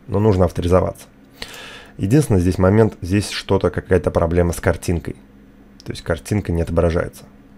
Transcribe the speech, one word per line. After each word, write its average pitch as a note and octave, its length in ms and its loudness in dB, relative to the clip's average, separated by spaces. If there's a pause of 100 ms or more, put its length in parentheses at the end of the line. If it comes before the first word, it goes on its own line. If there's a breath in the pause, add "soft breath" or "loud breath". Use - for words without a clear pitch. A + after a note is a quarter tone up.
Но G2+ 120 -4
нужно G2 280 2
авторизоваться. F2 600 0 (920 loud breath)
Единственное, A2 420 2
здесь F2+ 180 0
момент, G2+ 440 4
здесь F#2+ 280 -2
что-то, F#2 400 -2
какая-то F2+ 400 0
проблема F2 420 0
с - 80 -10
картинкой. - 560 -4 (680)
То - 80 -12
есть - 100 -14
картинка F#2 500 -4
не E2+ 100 0
отображается. E2+ 640 -2 (320)